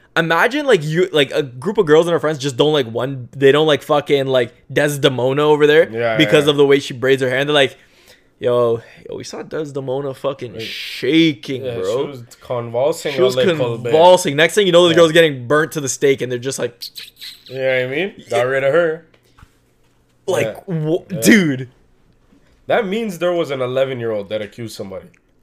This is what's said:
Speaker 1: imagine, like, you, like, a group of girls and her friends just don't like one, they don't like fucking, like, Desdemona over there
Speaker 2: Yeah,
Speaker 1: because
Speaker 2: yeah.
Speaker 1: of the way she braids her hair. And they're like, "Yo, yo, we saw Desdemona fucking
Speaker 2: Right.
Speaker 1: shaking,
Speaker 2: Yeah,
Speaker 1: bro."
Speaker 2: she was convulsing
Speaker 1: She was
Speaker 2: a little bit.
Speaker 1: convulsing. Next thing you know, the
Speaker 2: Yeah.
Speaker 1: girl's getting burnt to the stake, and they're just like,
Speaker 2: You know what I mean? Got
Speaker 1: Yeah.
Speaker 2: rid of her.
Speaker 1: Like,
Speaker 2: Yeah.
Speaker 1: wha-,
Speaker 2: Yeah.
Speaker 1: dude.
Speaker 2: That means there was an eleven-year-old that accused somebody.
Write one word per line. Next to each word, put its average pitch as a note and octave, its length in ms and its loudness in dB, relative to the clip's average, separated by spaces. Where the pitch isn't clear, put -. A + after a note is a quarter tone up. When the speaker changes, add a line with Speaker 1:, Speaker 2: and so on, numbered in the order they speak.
Speaker 1:
imagine, F3+ 500 0
like, G#3 180 2
you, D#3+ 280 0
like, D3 200 0
a C3+ 120 -2
group C3 340 -8
of G#3 80 2
girls D#3 220 4
and F3 60 0
her D#3+ 60 0
friends D#3 200 -2
just C3 180 -6
don't D3 160 2
like C#3 140 0
one, A#2+ 500 -8
they C3+ 140 6
don't D3+ 160 4
like C#3+ 160 2
fucking, C#3+ 420 0
like, B2+ 260 0
Desdemona C#3 720 0
over D3+ 240 4
there D#3 240 4
Speaker 2:
Yeah, A2+ 260 -2
Speaker 1:
because D3+ 280 2
Speaker 2:
yeah. D3+ 60 2
Speaker 1:
of C#3+ 60 -2
the C#3+ 80 6
way C#3+ 140 4
she C#3+ 160 -10
braids C3 260 0
her C3 80 -2
hair. B2+ 80 -2
And C#3+ 100 -2
they're D3 60 -2
like, C#3 240 0
"Yo, A#2+ 420 0
yo, - 80 -12
we - 80 -12
saw A3+ 200 -14
Desdemona C#3 720 -8
fucking C3 380 -8
Speaker 2:
Right. A2+ 100 -12
Speaker 1:
shaking, C3+ 1040 -2
Speaker 2:
Yeah, A#2+ 100 -8
Speaker 1:
bro." G#2+ 300 -2
Speaker 2:
she - 20 -6
was C3 160 -16
convulsing B2+ 720 -4
Speaker 1:
She C3 80 -2
was B2+ 140 2
Speaker 2:
a B2+ 100 0
little C#3 320 -2
bit. A#2 140 -8
Speaker 1:
convulsing. E3+ 440 6
Next D#3+ 200 2
thing G#3 100 2
you F3+ 60 2
know, F3 140 6
the F3 40 4
Speaker 2:
Yeah. E3 60 2
Speaker 1:
girl's E3 160 6
getting D3+ 360 2
burnt D3+ 260 0
to D#3+ 80 -6
the C3+ 80 -4
stake, C#3 340 0
and B2 80 -6
they're B2 80 -6
just B2+ 180 -8
like, A#2+ 160 -6
Speaker 2:
You B2+ 120 -16
know - 80 -8
what C3 160 0
I B2+ 120 -4
mean? G3 180 -4
Got A#2 80 -2
Speaker 1:
Yeah. A#2 60 2
Speaker 2:
rid C3 200 0
of C3+ 100 2
her. E3 320 0
Speaker 1:
Like, F3+ 200 0
Speaker 2:
Yeah. F#3+ 60 -6
Speaker 1:
wha-, D#3+ 240 -2
Speaker 2:
Yeah. F3+ 120 -8
Speaker 1:
dude. D3+ 480 2
Speaker 2:
That G3+ 180 0
means G3 340 -6
there F3 140 0
was E3 180 -2
an C3 100 -4
eleven-year-old B2 680 -4
that G#2+ 120 -6
accused G#2+ 340 -14
somebody. F#2+ 320 -14